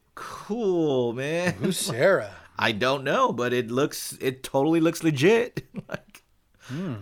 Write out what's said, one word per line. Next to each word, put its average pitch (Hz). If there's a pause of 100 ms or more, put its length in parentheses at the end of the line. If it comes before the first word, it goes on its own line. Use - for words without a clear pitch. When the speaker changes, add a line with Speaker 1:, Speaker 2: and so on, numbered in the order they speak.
(160)
Speaker 1:
Cool, 160
man. 160
Speaker 2:
Who's 190
Sarah? 135 (140)
Speaker 1:
<laughs> -
I 113
don't 127
know, 220
but 120
it 123
looks, 139
it 127
totally 156
looks 165
legit. 165
<laughs> -
Like, - (460)
Speaker 2:
Hmm. 151